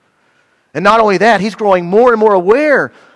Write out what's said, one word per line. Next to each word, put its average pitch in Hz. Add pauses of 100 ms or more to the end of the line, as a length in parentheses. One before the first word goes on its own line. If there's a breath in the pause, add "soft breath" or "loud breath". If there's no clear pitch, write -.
(760)
And 160
not 220
only 208
that, 208
he's 202
growing 190
more 220
and 226
more 214
aware 208 (240 soft breath)